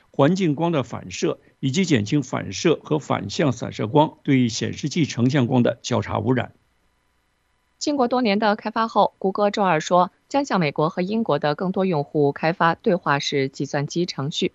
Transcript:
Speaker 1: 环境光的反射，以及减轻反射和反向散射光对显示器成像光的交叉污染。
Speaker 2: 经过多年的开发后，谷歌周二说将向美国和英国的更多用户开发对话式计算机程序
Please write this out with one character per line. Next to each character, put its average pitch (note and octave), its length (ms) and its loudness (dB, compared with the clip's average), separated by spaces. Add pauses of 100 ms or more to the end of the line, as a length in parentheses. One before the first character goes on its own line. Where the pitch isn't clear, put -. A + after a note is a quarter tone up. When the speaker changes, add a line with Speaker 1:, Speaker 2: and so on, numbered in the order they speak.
(120)
Speaker 1:
环 D3 240 4
境 F3+ 180 2
光 E3 180 -2
的 D3 120 0
反 - 280 -14
射， D3+ 280 -4 (200)
以 C3+ 120 -2
及 F#3 140 0
减 B2+ 200 2
轻 C#3+ 180 0
反 - 300 -8
射 F3+ 300 2
和 D3+ 160 -2
反 A#2 300 -4
向 D3 220 0
散 G#2 220 -6
射 A2+ 140 -6
光 D3 360 2
对 C3 240 4
显 G#2+ 260 -4
示 - 160 -6
器 C#3+ 160 0
成 A#2+ 240 0
像 B2+ 180 2
光 B2 160 2
的 - 180 0
交 A2+ 200 -2
叉 G#2+ 180 -4
污 G#2+ 140 0
染。 A2+ 200 -4 (1200)
Speaker 2:
经 D4 180 -2
过 B3+ 120 2
多 B3 140 0
年 G3+ 180 2
的 G#3 160 2
开 G#3+ 160 -8
发 A3+ 160 -2
后， G#3 300 2
谷 F#3+ 140 -2
歌 G#3 180 2
周 G#3 140 0
二 E3+ 160 2
说 F3+ 320 2 (160)
将 C#4 160 0
向 C4 160 -2
美 D3+ 140 2
国 D#3 160 0
和 F3+ 120 -4
英 G#3 220 -2
国 D3+ 160 0
的 D3+ 160 0
更 F#3 160 -4
多 F#3+ 140 0
用 D#3+ 180 0
户 C#3+ 300 2
开 D#3+ 180 0
发 E3 240 2
对 F#3+ 200 0
话 D3 240 0
式 C#3 280 -2
计 C#3 180 -8
算 C#3+ 220 -4
机 E3+ 180 -2
程 C#3+ 260 -6
序 - 240 -4